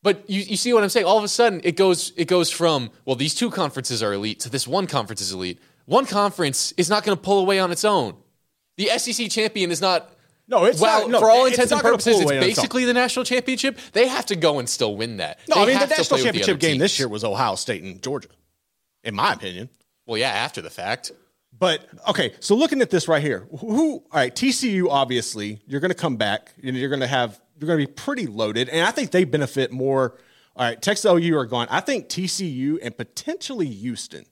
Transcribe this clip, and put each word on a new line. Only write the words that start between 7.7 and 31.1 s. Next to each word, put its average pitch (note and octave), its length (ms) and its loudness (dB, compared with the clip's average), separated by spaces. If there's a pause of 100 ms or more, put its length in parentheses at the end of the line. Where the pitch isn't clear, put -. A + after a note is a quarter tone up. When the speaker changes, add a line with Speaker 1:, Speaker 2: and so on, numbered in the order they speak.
Speaker 1:
its - 120 -4
own. E3+ 320 2 (600)
The G3 140 0
S A#3+ 160 -2
E A#3+ 60 -4
C A#3 140 -4
champion G#3+ 440 -2
is D#3+ 100 -4
not, F#3 320 0 (340)
Speaker 2:
No, E3+ 180 4
it's G#3 140 4
Speaker 1:
well, A3 220 4
Speaker 2:
not, G#3+ 80 -2
no, A#3 100 4
Speaker 1:
for A3 100 6
all B3 160 8
Speaker 2:
it's B3+ 100 2
Speaker 1:
intents B3 160 2
and C#4+ 80 4
Speaker 2:
not C#4 40 -2
gonna A#3 100 6
Speaker 1:
purposes, A3+ 200 4
Speaker 2:
pull G3 80 6
Speaker 1:
it's C#3+ 100 4
Speaker 2:
away C#3 60 2
on C3 60 2
its F#3 140 2
own. D#3+ 40 2
Speaker 1:
basically B3+ 240 0
the A#3+ 80 2
national B3 320 0
championship. B3+ 540 -2 (140)
They A#3+ 140 4
have C4 200 -4
to G3+ 80 -2
go D3+ 240 2
and A#2 100 -6
still G#2+ 260 -2
win A2 220 -6
that. D#2 220 -8 (100)
Speaker 2:
No, - 60 4
Speaker 1:
They G3+ 60 6
Speaker 2:
I G3+ 40 6
mean, B3+ 80 4
the D4 60 4
Speaker 1:
have C#4+ 100 2
to D#4 80 2
Speaker 2:
national - 80 0
Speaker 1:
play - 120 2
with C4 40 2
the B3 40 2
Speaker 2:
championship G3 280 0
Speaker 1:
other C#3+ 60 -2
Speaker 2:
game D3+ 180 2
this F#3 160 2
Speaker 1:
teams. - 60 -2
Speaker 2:
year C3 100 0
was G#2 140 -6
Ohio G#2+ 320 0
State G2 260 -6
and F#2+ 200 -14
Georgia, C3+ 280 -8 (720)
in A2 120 -8
my D#3 180 0
opinion. F#2+ 340 -10 (380)
Speaker 1:
Well, A2+ 140 -4
yeah, B2+ 100 0
after A2 320 -4
the D#2 80 -14
fact. G2+ 420 -8 (480)
Speaker 2:
But, E3 260 0 (220)
okay, D#3 320 -2
so - 160 2
looking C#4+ 260 2
at - 100 0
this F3 160 0
right D#3 140 4
here, A#2 260 -4 (120)
who, B3+ 360 0
all - 80 -14 (100)
right, B2+ 200 0
T C4 180 0
C B3 240 -2
U, F#3 140 2
obviously, A#2 760 -2
you're C#3 160 -4
gonna F3+ 140 0
come C#3+ 200 -2
back, G#2+ 380 -2 (100)
and C3 140 -4
you're C3 120 -4
gonna C3+ 180 -2
have, B2 340 -2 (180)
you're D3+ 80 -6
gonna E3 120 2
be C#3 80 0
pretty B3+ 400 -6
loaded, A2 420 -2
and E3 160 0
I A3 60 2
think B3+ 180 -4
they F3+ 140 2
benefit C3+ 480 -2
more. C3 440 -2 (400)
All B2 100 -2
right, A#2 140 -2
Texas, G#3 260 -2
O F#3 100 6